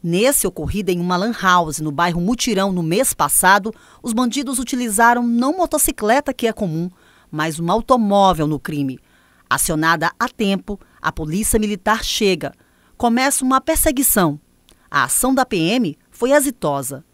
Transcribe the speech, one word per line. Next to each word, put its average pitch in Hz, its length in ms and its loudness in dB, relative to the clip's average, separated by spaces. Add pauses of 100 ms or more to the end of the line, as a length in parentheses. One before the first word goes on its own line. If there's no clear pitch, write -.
Nesse 202 440 2
ocorrido 175 440 -4
em 175 100 0
uma 180 160 -2
lan 208 160 -2
house, 180 480 0
no 151 100 -4
bairro 170 300 -2
Mutirão, 202 520 0
no 180 100 -2
mês 185 320 0
passado, 190 580 2 (300)
os 233 100 -4
bandidos 247 460 -2
utilizaram 240 680 2
não 240 300 0
motocicleta, 294 800 0
que - 120 -4
é 226 60 0
comum, 175 380 -4 (400)
mas 156 280 -4
um 170 120 -2
automóvel 202 760 4
no 147 140 -2
crime. 139 400 -4 (480)
Acionada 160 720 0
a 247 80 -2
tempo, 196 500 -4 (220)
a - 100 -2
polícia 170 480 -2
militar 214 460 -2
chega. 180 480 -2 (460)
Começa 254 440 0
uma 262 200 2
perseguição. 247 760 0 (520)
A 139 140 2
ação 247 300 0
da 262 120 2
P - 100 -4
M 175 400 0 (140)
foi 254 220 0
exitosa. 151 680 -2 (120)